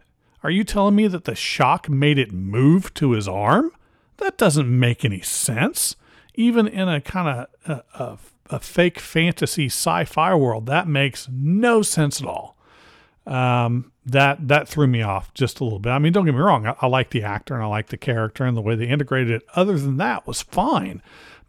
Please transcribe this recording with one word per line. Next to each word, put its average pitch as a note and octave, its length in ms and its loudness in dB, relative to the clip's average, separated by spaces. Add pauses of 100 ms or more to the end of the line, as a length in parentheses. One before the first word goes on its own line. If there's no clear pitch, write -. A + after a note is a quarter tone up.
(420)
Are D3+ 80 -4
you F#3+ 140 2
telling G3+ 320 2
me G#3+ 120 4
that F3+ 180 -4
the A2 100 -6
shock - 540 0
made C#3+ 280 4
it A2+ 140 0
move A#2+ 640 2
to C#3 160 2
his G#2+ 160 0
arm? A#2+ 440 2 (460)
That G4 200 -4
doesn't C#3 420 2
make A#2+ 240 2
any G2 160 -2
sense. - 800 -4 (380)
Even A3+ 340 2
in F#3+ 180 -2
a D3+ 140 0
kinda, C#3+ 480 -6 (160)
a, D3 160 -6 (120)
a, A#2+ 240 -10 (320)
a A#2+ 100 -6
fake - 400 -2
fantasy D#3+ 680 -2
sci-fi E3 640 0
world, A#2 320 0
that D#3+ 220 0
makes C#3 440 -2
no G3+ 500 2
sense D3+ 400 -2
at B2 60 -8
all. F2+ 300 -12 (680)
Um, B2 640 0 (140)
that, C#3 420 2
that D3 200 2
threw D3 200 2
me A#2+ 140 2
off G2 320 -4
just - 260 -2
a C#3 40 -4
little G#2+ 160 -4
bit. A2+ 120 -4
I C3+ 80 0
mean, D#3+ 140 2
don't F#3+ 120 2
get D3+ 80 2
me B2 60 0
wrong. C#3+ 260 2
I, A#2+ 160 -2
I C3+ 60 2
like B2+ 240 0
the A2+ 120 -2
actor G#2 300 -8
and A#2 100 -4
I G#2+ 40 -4
like G#2+ 200 -4
the - 100 -12
character A2+ 480 -4
and B2 120 0
the A2+ 40 -4
way A2 140 -2
they A#2 120 -4
integrated C3 460 0
it. A2+ 100 -4 (120)
Other F#3 220 2
than C#3 200 -2
that A3 280 -4
was C3 160 -8
fine, E3+ 600 -2 (460)